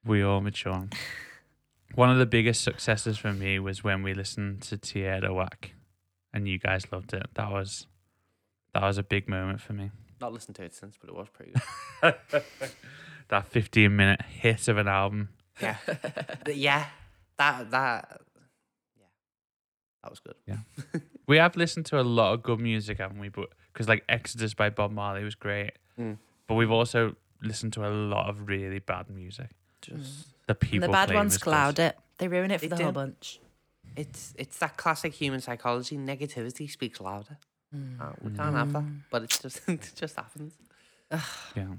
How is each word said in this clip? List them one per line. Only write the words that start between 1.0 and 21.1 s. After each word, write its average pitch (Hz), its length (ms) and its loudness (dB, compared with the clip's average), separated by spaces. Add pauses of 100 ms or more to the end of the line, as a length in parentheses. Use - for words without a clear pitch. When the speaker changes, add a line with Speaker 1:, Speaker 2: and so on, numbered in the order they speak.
Speaker 1:
<laughs> - 560 -20
One 123 140 8
of 127 80 8
the 127 80 8
biggest 113 380 4
successes 107 540 0
for 104 160 -2
me 98 260 0
was 95 240 -6
when 98 200 2
we 95 100 -2
listened 98 500 -6
to - 140 -8
Tierra 95 560 -2
Whack 92 400 -6 (600)
and 101 140 -2
you 92 120 -2
guys 95 320 -2
loved 95 220 -8
it. 98 200 -6
That 104 180 -4
was, 98 360 -6 (840)
that 95 100 0
was 98 160 2
a 98 40 -2
big 98 240 -2
moment 95 340 -2
for - 120 -10
me. 101 160 -8 (320)
Speaker 2:
Not 120 120 -6
listened - 240 -14
to 95 60 -12
it 85 120 -14
since, 104 220 -18
but - 120 -20
it - 60 -16
was 98 140 -12
pretty - 240 -20 (480)
good. 160 140 6 (160)
Speaker 1:
<laughs> - 520 -4 (460)
That 101 180 2
fifteen 104 480 6
minute 98 280 6
hit - 460 2
of 107 100 4
an 104 80 2
album. 101 420 2 (320)
Speaker 2:
Yeah. 113 140 -2 (360)
Speaker 3:
<laughs> - 340 -10
Speaker 2:
Th-, 147 120 -4
yeah. 143 300 2 (500)
That, 127 320 2
that, 127 520 0 (760)
yeah. 101 80 -20 (960)
That - 80 -18
was - 100 -20
good. - 140 -20 (140)
Speaker 1:
Yeah. 101 100 -8 (360)
<laughs> 160 60 -4 (280)